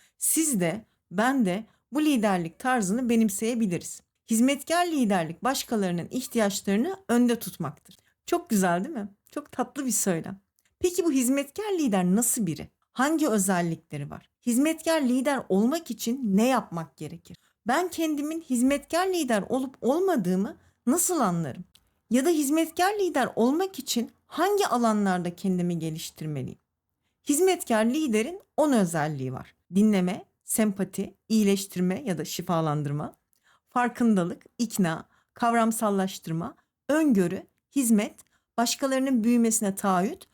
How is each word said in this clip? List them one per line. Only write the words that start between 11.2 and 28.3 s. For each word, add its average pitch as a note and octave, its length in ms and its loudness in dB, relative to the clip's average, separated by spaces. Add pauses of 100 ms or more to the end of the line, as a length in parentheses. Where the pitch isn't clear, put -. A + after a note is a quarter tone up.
lider G3 260 2
nasıl G3+ 400 2
biri? D3+ 220 -6 (260)
Hangi D4 360 0
özellikleri F3 800 -2
var? - 200 -16 (160)
Hizmetkar D#4+ 560 2
lider C4 480 0
olmak B3 420 2
için A#3 460 -2
ne A3+ 100 4
yapmak F#3 500 -2
gerekir? D#3+ 400 -16 (300)
Ben E4 220 0
kendimin D#4 520 -4
hizmetkar C#4+ 640 0
lider C4 420 0
olup C4 320 -4
olmadığımı B3+ 760 0 (280)
nasıl E4+ 340 2
anlarım? F3 460 -2 (440)
Ya B3+ 160 2
da F4 40 4
hizmetkar D#4+ 720 2
lider D4+ 360 0
olmak D#4+ 440 0
için - 320 -4 (140)
hangi G4 420 0
alanlarda G3+ 680 0
kendimi F3 440 -2
geliştirmeliyim? D#3 800 -8 (720)
Hizmetkar D4 560 2
liderin C4+ 560 -2 (160)